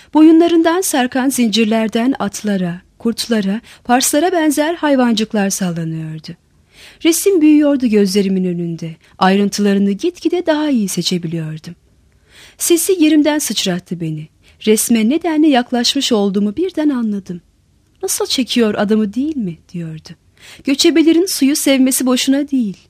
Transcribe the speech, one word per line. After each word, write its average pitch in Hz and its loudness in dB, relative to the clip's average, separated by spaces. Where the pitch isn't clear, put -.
Boyunlarından 330 6
sarkan 262 -2
zincirlerden 226 0
atlara, 190 -4
kurtlara, 220 -4
parslara 294 0
benzer 311 0
hayvancıklar 233 0
sallanıyordu. 160 -6
Resim 339 2
büyüyordu 294 4
gözlerimin 196 2
önünde, 170 -6
ayrıntılarını 202 2
gitgide 349 -4
daha 302 0
iyi 220 0
seçebiliyordum. 165 -6
Sesi 349 0
yerimden 302 2
sıçrattı 180 -6
beni. 156 -8
Resme 220 2
nedenle 311 0
yaklaşmış 247 0
olduğumu 202 0
birden 320 -2
anladım. 202 -4
"Nasıl 381 -4
çekiyor 220 -2
adamı 214 0
değil 294 -4
mi?" 180 -6
diyordu. 160 -12
"Göçebelerin 320 2
suyu 285 0
sevmesi 262 2
boşuna 269 0
değil. 226 -2